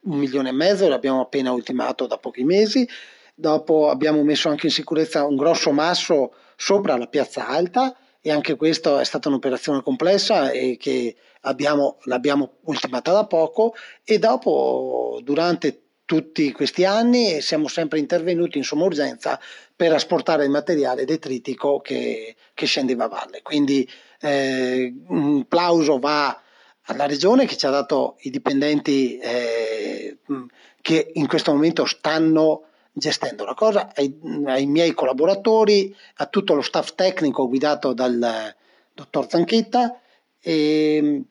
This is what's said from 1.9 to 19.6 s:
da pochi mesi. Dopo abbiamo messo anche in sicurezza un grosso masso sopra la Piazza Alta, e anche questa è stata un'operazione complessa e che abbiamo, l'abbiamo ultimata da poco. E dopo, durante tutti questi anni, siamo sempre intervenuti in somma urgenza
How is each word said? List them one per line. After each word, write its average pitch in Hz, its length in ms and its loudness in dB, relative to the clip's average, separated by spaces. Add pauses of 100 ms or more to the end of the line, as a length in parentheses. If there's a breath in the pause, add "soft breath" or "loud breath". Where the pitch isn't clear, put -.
da 120 100 -4
pochi 127 280 -6
mesi. 208 440 2 (460 loud breath)
Dopo 156 560 2
abbiamo 151 320 2
messo 147 280 2
anche 147 160 -4
in 143 60 0
sicurezza 156 520 -2
un 143 100 0
grosso 156 380 2
masso 151 640 0 (220 soft breath)
sopra 196 400 0
la 120 120 -4
Piazza 127 400 -4
Alta, 180 480 0 (260 soft breath)
e 156 80 -4
anche 147 260 0
questa 156 440 2
è 127 40 0
stata 147 240 -4
un'operazione 135 540 -2
complessa 160 680 2
e 127 280 -2
che 127 380 -4 (260 soft breath)
abbiamo, 143 600 0
l'abbiamo 131 640 -2
ultimata 131 480 -4
da 208 120 4
poco. 196 500 0 (300 loud breath)
E 214 140 2
dopo, 131 1040 0
durante 156 600 -2 (220)
tutti 156 480 -2
questi 147 320 -2
anni, 220 560 2
siamo 151 280 -2
sempre 160 300 -4
intervenuti 170 600 -2
in 135 60 -4
somma 151 200 -2
urgenza 139 560 -2 (340 loud breath)